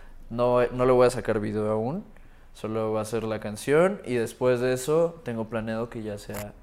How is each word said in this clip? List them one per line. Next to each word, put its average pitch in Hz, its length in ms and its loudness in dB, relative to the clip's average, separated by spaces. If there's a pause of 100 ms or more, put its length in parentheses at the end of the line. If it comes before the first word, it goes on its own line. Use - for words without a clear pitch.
(300)
No, 123 380 4
no 123 180 2
le 131 60 6
voy 123 140 8
a 123 40 6
sacar 110 300 -2
video 107 300 -2
aún, 120 340 -2 (500)
solo 110 380 -4
va 110 100 0
a - 20 -2
ser 110 180 -4
la 110 160 -4
canción 143 680 2
y 123 100 -4
después 120 460 2
de 127 120 2
eso 160 520 0
tengo 113 240 -4
planeado 113 420 -4
que 117 120 -10
ya 104 160 -8
sea 104 340 -12 (100)